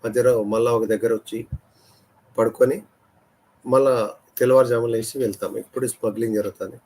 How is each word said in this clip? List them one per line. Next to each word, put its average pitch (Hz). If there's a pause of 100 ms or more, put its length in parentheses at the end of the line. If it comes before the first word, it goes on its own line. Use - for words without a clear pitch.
మధ్యలో 117
మళ్ళా 113
ఒక 113
దగ్గర 110
వచ్చి 110 (880)
పడుకొని 127 (840)
మళ్ళా 127 (220)
తెల్లవారుజామున 123
లేచి 113
వెళ్తాం. 104
ఇప్పుడు 123
స్మగ్లింగ్ 110
జరుగుతుంది. 98 (100)